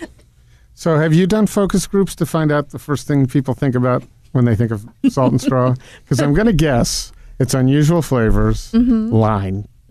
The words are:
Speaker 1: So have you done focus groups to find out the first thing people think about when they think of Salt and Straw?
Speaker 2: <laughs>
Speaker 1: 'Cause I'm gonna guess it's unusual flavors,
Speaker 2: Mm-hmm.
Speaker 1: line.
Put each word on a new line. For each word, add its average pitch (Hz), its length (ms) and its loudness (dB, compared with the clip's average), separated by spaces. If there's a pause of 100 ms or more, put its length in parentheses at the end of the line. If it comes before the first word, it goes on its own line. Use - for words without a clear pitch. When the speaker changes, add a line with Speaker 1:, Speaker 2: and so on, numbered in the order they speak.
(760)
Speaker 1:
So 165 220 0
have 156 160 2
you 175 140 4
done 214 200 2
focus 196 400 0
groups 196 300 -2
to - 80 -4
find 156 280 -2
out 147 180 -2
the 147 80 -14
first 143 280 -6
thing 139 200 2
people 131 260 -2
think 131 220 -2
about 127 300 0 (280)
when 127 140 2
they 117 100 2
think 110 140 0
of 107 160 -8 (240)
Salt 127 220 0
and 127 80 0
Straw? 127 340 0 (160)
Speaker 2:
<laughs> - 180 -20
Speaker 1:
'Cause 127 140 -2
I'm 147 120 0
gonna 214 180 2
guess 143 600 0 (280)
it's 127 120 0
unusual 143 480 2
flavors, 110 720 0
Speaker 2:
Mm-hmm. 226 400 0
Speaker 1:
line. 104 560 0 (220)